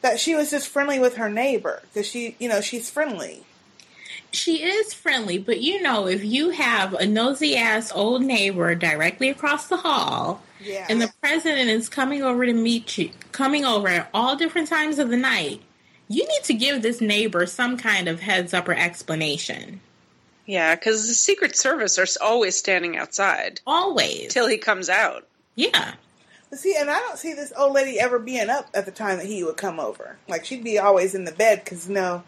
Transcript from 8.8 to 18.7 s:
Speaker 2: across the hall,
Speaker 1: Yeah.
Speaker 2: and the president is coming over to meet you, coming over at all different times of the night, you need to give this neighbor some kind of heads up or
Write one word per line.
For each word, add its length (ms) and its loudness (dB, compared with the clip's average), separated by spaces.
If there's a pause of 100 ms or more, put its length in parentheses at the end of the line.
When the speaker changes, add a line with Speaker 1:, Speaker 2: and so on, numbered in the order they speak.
Speaker 2:
across 400 -2
the 80 0
hall, 680 -2 (180)
Speaker 1:
Yeah. 280 -8
Speaker 2:
and 140 2
the 180 -2
president 500 2
is 180 0
coming 340 -2
over 240 2
to 60 4
meet 440 0
you, 140 -2 (220)
coming 320 2
over 240 2
at 260 2
all 220 2
different 320 -2
times 300 0
of 120 2
the 60 2
night, 460 0 (460)
you 180 0
need 180 0
to 100 2
give 280 0
this 180 0
neighbor 460 2
some 300 -2
kind 320 0
of 120 -2
heads 340 -2
up 140 0
or 60 2